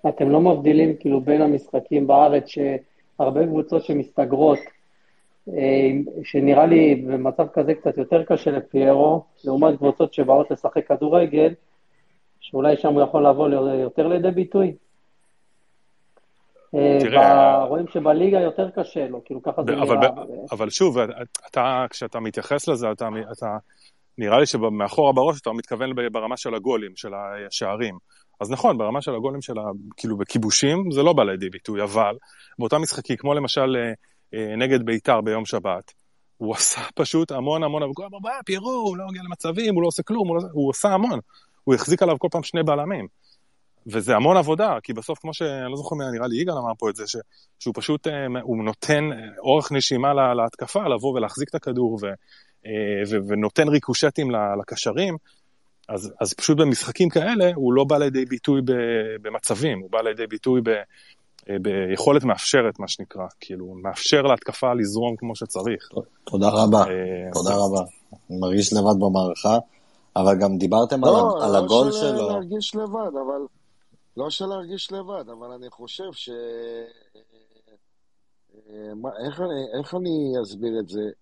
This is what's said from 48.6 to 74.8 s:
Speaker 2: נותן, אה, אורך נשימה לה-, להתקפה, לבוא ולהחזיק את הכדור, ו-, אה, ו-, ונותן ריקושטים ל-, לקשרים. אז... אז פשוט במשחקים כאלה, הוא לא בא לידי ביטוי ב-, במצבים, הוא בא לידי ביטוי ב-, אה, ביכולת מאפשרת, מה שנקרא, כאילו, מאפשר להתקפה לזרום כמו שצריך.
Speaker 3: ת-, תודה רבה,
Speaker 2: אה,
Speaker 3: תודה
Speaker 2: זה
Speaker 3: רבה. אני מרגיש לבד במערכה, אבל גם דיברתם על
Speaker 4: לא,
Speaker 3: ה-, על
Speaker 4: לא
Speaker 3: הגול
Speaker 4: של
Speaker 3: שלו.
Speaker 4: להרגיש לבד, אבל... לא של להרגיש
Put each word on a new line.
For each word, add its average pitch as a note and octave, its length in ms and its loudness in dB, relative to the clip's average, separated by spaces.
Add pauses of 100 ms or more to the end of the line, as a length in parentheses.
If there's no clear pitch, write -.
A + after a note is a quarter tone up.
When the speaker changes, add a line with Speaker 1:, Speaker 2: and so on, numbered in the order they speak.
Speaker 2:
נותן, D3 480 -2
אה, B2 60 -10 (220)
אורך C#3 320 2
נשימה C#3 420 0
לה-, C3+ 200 4
להתקפה, A#2+ 540 -2
לבוא B2 260 -2
ולהחזיק B2+ 360 -4
את - 60 -10
הכדור, B2 460 -2
ו-, G#2 60 -6 (580)
אה, A2 60 -12 (380)
ו-, G2+ 180 -2
ונותן G#2+ 400 0
ריקושטים C#3+ 640 0
ל-, G#2 280 -2
לקשרים. D#3 580 -4 (720)
אז... G#2 320 -10
אז G#2 120 -4
פשוט - 240 0
במשחקים D3+ 520 0
כאלה, F3+ 460 2
הוא C3 180 0
לא C3+ 100 4
בא C#3+ 140 2
לידי C3+ 280 0
ביטוי C3 360 -2
ב-, A#2 600 -2
במצבים, A2 580 -4
הוא F#2 120 -12
בא A2+ 100 0
לידי A2+ 260 -4
ביטוי B2 340 0
ב-, A2+ 200 0 (680)
אה, G2+ 120 -6
ביכולת G2 600 0
מאפשרת, A#2 560 0
מה G2+ 80 -8
שנקרא, F#2 380 -10 (140)
כאילו, F#2 340 -14 (100)
מאפשר G2 380 0
להתקפה B2+ 520 0
לזרום A2+ 420 -2
כמו A#2 200 -10
שצריך. G#2+ 560 -6
Speaker 3:
ת-, - 320 -10
תודה - 260 2
רבה, G#2+ 300 4
Speaker 2:
אה, F#2 540 -2
Speaker 3:
תודה F2+ 160 -2
Speaker 2:
זה G2+ 60 0
Speaker 3:
רבה. G2 260 0 (480)
אני F#2 100 -8
מרגיש G2 340 0
לבד G#2 260 2
במערכה, F#2+ 580 0 (580)
אבל F#2+ 260 4
גם F#2+ 160 0
דיברתם A2+ 460 0
על C3 80 6
Speaker 4:
לא, G#3 60 6
Speaker 3:
ה-, G3+ 280 2
על G#2 60 0
Speaker 4:
לא G2+ 60 4
Speaker 3:
הגול F#2+ 340 4
Speaker 4:
של G#3+ 80 -4
Speaker 3:
שלו. G#3 300 -2
Speaker 4:
להרגיש G3+ 460 -6
לבד, G#3+ 380 -6
אבל... C#3 280 -6 (760)
לא C#3 120 -6
של F#3+ 160 -8
להרגיש F#3+ 460 -10